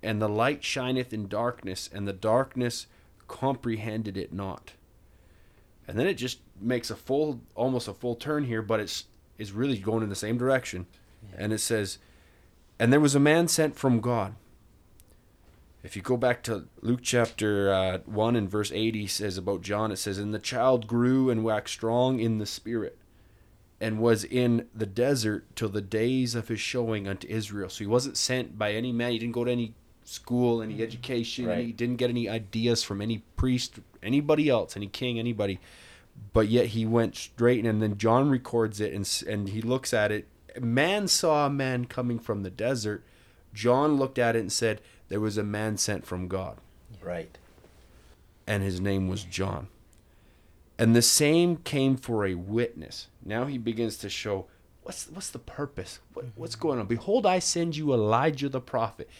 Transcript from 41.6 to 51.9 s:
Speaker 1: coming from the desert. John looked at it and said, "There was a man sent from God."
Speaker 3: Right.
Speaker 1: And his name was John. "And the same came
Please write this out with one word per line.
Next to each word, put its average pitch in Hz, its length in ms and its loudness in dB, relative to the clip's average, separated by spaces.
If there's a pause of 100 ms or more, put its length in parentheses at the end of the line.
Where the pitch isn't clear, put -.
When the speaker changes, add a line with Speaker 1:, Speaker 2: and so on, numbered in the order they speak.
Speaker 1:
coming 120 340 -2
from 104 240 -4
the 92 60 -6
desert. 107 540 -2 (500)
John 127 440 4
looked 131 200 0
at 117 180 4
it 117 40 4
and 101 120 -4
said, 107 280 0 (300)
"There 101 100 -2
was 107 180 0
a 104 60 0
man 104 340 -2
sent - 280 -2
from 90 240 -6
God." 92 280 -6 (460)
Speaker 3:
Right. 87 340 -8 (1120)
Speaker 1:
And 101 160 -2
his 92 160 -2
name 98 300 0
was 92 160 -4
John. 95 420 -6 (1120)
"And 113 160 6
the 120 60 8
same 160 560 4
came 135 400 0